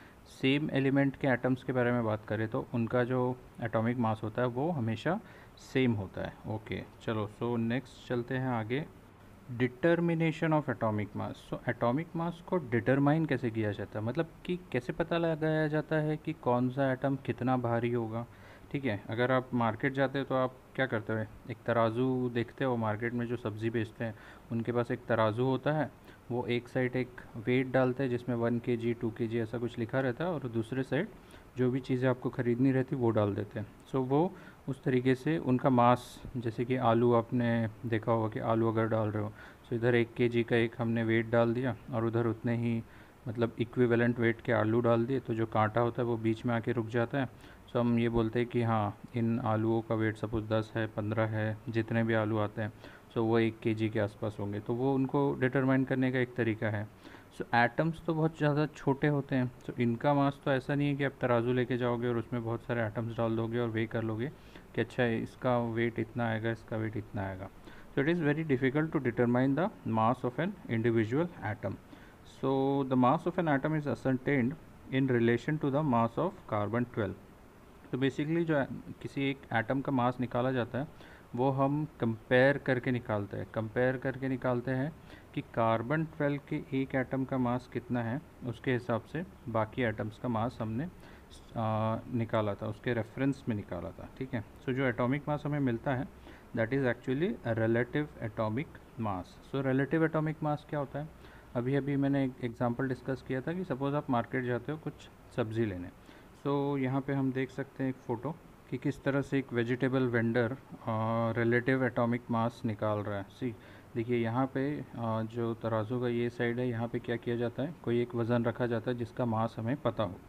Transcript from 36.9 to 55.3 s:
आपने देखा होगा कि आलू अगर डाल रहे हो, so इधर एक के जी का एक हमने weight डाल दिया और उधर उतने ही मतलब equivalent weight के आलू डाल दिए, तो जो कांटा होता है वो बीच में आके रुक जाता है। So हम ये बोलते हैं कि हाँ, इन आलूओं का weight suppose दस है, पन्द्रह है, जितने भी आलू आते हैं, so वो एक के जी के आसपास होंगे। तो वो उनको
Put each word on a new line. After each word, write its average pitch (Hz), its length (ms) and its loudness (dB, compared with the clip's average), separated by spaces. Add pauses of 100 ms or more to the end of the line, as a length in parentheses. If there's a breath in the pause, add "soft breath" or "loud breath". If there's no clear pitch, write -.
आपने 117 540 2 (180)
देखा 113 260 0
होगा 113 160 2
कि 117 120 -6
आलू 113 280 2
अगर 113 200 2
डाल 110 200 2
रहे 107 140 -2
हो, 104 100 -4 (360 loud breath)
so - 40 -4
इधर 120 220 2
एक 117 200 2
के 123 140 2
जी 117 160 2
का 120 120 2
एक 113 220 2
हमने 113 260 0
weight 113 260 2
डाल 117 240 4
दिया 123 220 -2 (180)
और 113 100 0
उधर 117 220 2
उतने 117 300 0
ही 117 260 0 (460 loud breath)
मतलब 117 320 0
equivalent 120 580 2
weight 113 220 2
के 127 120 0
आलू 110 280 4
डाल 117 260 4
दिए, 131 140 0
तो 120 140 -4
जो 113 120 0
कांटा 107 340 2
होता 120 220 0
है 117 60 0
वो 120 80 0
बीच 110 300 0
में 120 80 2
आके 113 180 -2
रुक 113 140 0
जाता 117 320 0
है। 127 100 -2 (440 loud breath)
So 120 80 2
हम 120 180 4
ये 117 100 4
बोलते 113 300 2
हैं 120 100 0
कि 123 140 0
हाँ, 110 340 2 (200)
इन 117 240 2
आलूओं 113 420 2
का 113 120 -2
weight 110 220 0
suppose 110 320 -4
दस 110 280 0
है, 110 100 0
पन्द्रह 107 400 -2
है, 107 300 -2 (120)
जितने 113 360 0
भी 113 100 2
आलू 110 240 2
आते 107 240 -2
हैं, 104 100 -4 (420 loud breath)
so - 40 0
वो 113 200 4
एक 113 220 2
के 113 140 2
जी 110 160 0
के 110 100 0
आसपास 101 400 -2
होंगे। 101 200 -4
तो 120 140 -4
वो 135 200 2
उनको 139 460 2